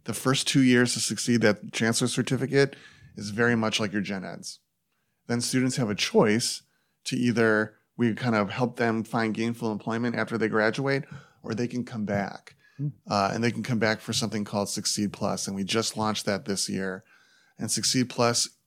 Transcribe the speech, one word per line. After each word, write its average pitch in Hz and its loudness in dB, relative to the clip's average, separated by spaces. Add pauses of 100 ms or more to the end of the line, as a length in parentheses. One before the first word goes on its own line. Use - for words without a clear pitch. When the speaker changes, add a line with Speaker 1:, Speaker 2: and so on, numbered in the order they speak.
Speaker 1:
the 113 -6
first - 0
two 139 4
years 123 6
to 110 -4
Succeed, 113 0
that 104 2
Chancellor 117 0
Certificate 135 0 (420)
is 104 -8
very 117 2
much 110 0
like 107 -2
your 104 -2
gen 95 -6
eds. - -14 (680)
Then 120 0
students 127 0
have 120 0
a 104 0
choice 117 2 (440)
to 131 -4
either, 110 2 (220)
we 117 2
kind 120 -2
of 104 2
help 120 -2
them 113 0
find 110 -2
gainful 117 -2
employment 117 -4
after 110 -4
they 110 0
graduate, 123 0 (400)
or 120 -6
they 120 -2
can 123 -4
come 117 -6
back. 101 -4 (220)
Speaker 2:
Hmm. 143 -6 (200)
Speaker 1:
Uh, 98 2
and 113 0
they 120 4
can 113 -6
come 117 -2
back 107 2
for - -6
something 107 -2
called 101 -2
Succeed - -2
Plus. 95 -4
And 98 -6
we 98 -4
just 110 -2
launched 107 -2
that 98 -2
this 98 -2
year. 95 -6 (560)
And 110 2
Succeed 120 2
Plus 120 2 (180)